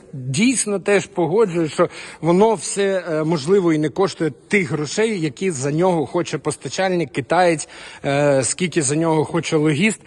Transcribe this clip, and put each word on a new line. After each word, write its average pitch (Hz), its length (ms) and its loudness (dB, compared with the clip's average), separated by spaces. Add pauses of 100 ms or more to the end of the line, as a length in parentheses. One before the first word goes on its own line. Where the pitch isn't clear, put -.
(120)
дійсно 190 640 0
теж 196 280 2
погоджуюсь, 170 640 0
що 175 160 2 (320)
воно 190 340 4
все, 190 560 -2
е, 156 140 0
можливо 170 480 2
і 151 60 2
не 151 100 0
коштує 165 420 -2
тих 185 400 -2
грошей, 190 500 -2
які 160 300 -2
за 143 220 -4
нього 165 340 0
хоче 160 320 -4
постачальник, 170 760 -4
китаєць, 165 560 0 (360)
е, 143 380 2
скільки 165 400 -2
за 143 140 0
нього 160 280 2
хоче 165 320 -2
логіст. 156 500 2